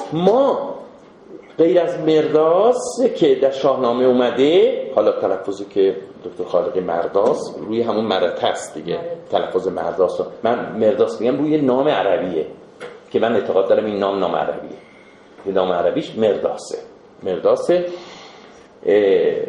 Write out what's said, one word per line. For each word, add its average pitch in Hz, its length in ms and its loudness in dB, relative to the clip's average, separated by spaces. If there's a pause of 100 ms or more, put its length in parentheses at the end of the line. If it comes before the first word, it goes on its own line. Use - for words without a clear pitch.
(140)
ما 208 640 2 (840)
غیر 175 220 4
از 160 200 -2
مرداس 160 840 4 (340)
که 139 200 4
در 135 160 2
شاهنامه 127 540 0
اومده، 131 760 4 (140)
حالا 104 160 4
تلفظی 98 540 -4
که 95 300 2 (300)
دکتر 90 180 -10
خالقی 87 360 -2
مرداس 92 600 0 (280)
روی 113 140 -2
همون 110 240 -2
مرته 92 420 -2
است - 280 -6
دیگه، 82 240 -6 (320)
تلفظ 92 360 -2
مرداس 87 520 -2
رو، 90 60 -4 (180)
من 113 360 -2
مرداس - 420 0
میگم 127 160 0
روی 151 240 0
نام 131 260 2
عربیه 90 580 0 (680)
که 113 80 0
من 117 160 2
اعتقاد 95 340 0
دارم 107 160 2
این 104 120 -4
نام 98 220 0
نام 85 160 -2
عربیه، 73 420 -6 (680)
که 98 60 -4
نام 92 200 0
عربیش 87 460 -2
مرداسه، - 600 -2 (460)
مرداسه. 113 600 0 (1000)
اه، 95 100 4 (540)